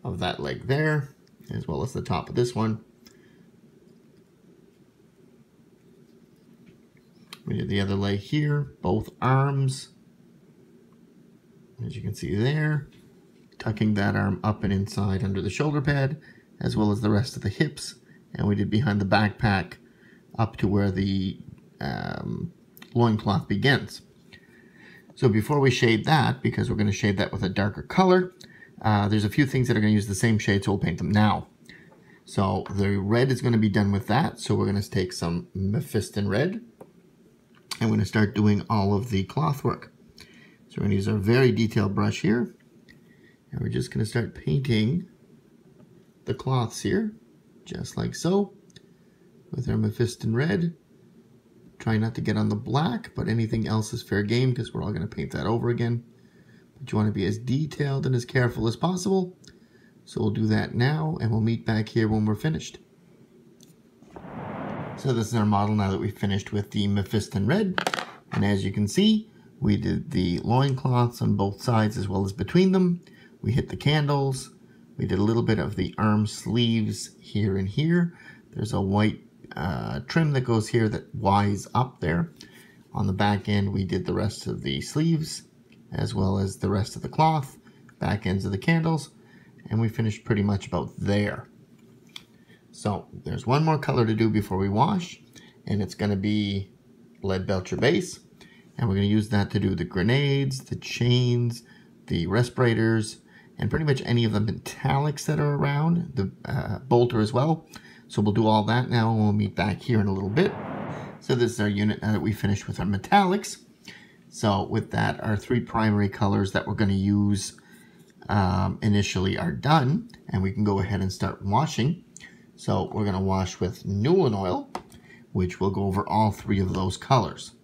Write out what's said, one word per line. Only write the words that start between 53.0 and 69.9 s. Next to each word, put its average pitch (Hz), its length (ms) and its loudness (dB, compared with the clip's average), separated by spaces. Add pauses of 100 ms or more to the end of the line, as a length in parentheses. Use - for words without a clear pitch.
but - 120 -4
anything 113 400 0
else 107 240 -2
is 120 120 -8
fair 101 180 0
game 120 320 2
'cause 120 180 -6
we're - 120 -6
all 101 100 -4
gonna - 140 -4
paint 67 240 -8
that 73 160 -4
over 117 220 0
again. 120 340 0 (760)
But - 120 -12
you 107 60 0
wanna 107 140 2
be 101 140 -2
as 107 140 -2
detailed 139 680 -2
and 127 100 2
as 120 80 0
careful 120 440 0
as 113 80 -2
possible. 185 600 0 (720)
So - 160 -6
we'll 110 80 2
do 110 160 0
that 107 300 0
now, 156 440 0
and 110 120 0
we'll 110 100 0
meet 113 240 0
back 107 240 0
here 110 180 2
when 107 180 2
we're 107 100 0
finished. - 420 -4 (2250)
So 135 140 -2
this 113 160 0
is 117 80 -4
our 107 100 4
model 104 300 4
now 101 140 2
that 95 100 0
we've - 180 -4
finished 101 360 -2
with 101 160 -2
the 104 180 0
Mephiston 101 600 0
red. 190 340 2 (500)
And - 140 2
as 101 180 2
you 98 80 -2
can 104 160 0
see, 214 420 4 (300)
we 104 160 4
did 92 360 -2